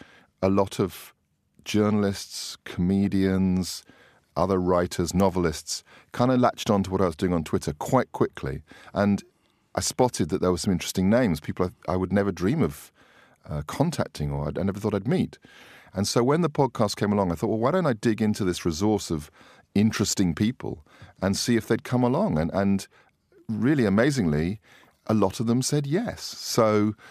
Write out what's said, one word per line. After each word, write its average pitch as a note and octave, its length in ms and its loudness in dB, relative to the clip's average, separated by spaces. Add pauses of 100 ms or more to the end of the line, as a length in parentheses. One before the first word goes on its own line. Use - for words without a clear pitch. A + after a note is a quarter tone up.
(440)
a F#2+ 60 4
lot G2 300 0
of - 320 -4 (540)
journalists, G#2 1000 0
comedians, F#2+ 1160 0 (540)
other F#2 220 2
writers, F2+ 540 0
novelists, F2+ 720 0 (280)
kind B2+ 200 0
of B2+ 80 2
latched - 300 0
on G2+ 140 4
to F#2 80 -6
what F#2+ 100 0
I F#2+ 40 4
was E2 100 0
doing F2+ 180 0
on E2 100 0
Twitter - 300 -4
quite - 380 -2
quickly. C#2+ 500 -4 (320)
And G2+ 300 2 (520)
I F#2+ 60 -2
spotted A#2 480 0
that D#2+ 120 -2
there F2+ 100 2
were F2+ 60 0
some G2 140 -2
interesting F#2 380 0
names, A#2 300 2
people F#2 320 -4 (160)
I, E2+ 60 0
I - 20 0
would F#2 180 -2
never G2+ 180 2
dream G2 300 0
of, D2+ 300 -4 (580)
uh, D2 160 -6
contacting - 680 -4
or C#2+ 160 -4
I'd, D#2 120 -6
I E2+ 40 -2
never G2 160 -2
thought G#2 140 -2
I'd G2+ 140 -2
meet. D#3+ 300 -2 (580)
And G2 120 0
so A#2+ 160 2
when C#3+ 180 2
the E3 80 0
podcast B2+ 460 0
came G#2 180 0
along, G2 180 2
I E2 40 -2
thought, A2+ 140 -4
"Well, A2 100 -2
why A#2+ 120 0
don't F#3 140 0
I C#3 80 0
dig A2 280 0
into G#2+ 220 0
this F2 220 -2
resource F#2+ 460 0
of D2+ 180 -6 (460)
interesting G2+ 580 2
people - 500 -4 (380)
and F#2+ 160 0
see - 180 0
if G#2+ 120 -2
they'd A2+ 160 0
come B2 200 0
along?" B2 360 0
And, D#2+ 120 -2
and G2 360 0 (600)
really A#2 380 2
amazingly, G2 760 2 (460)
a A2 80 0
lot G2+ 260 0
of A2+ 60 -2
them A#2 160 0
said D3 240 -2
yes. F#3 380 -4
So G#2+ 720 2 (160)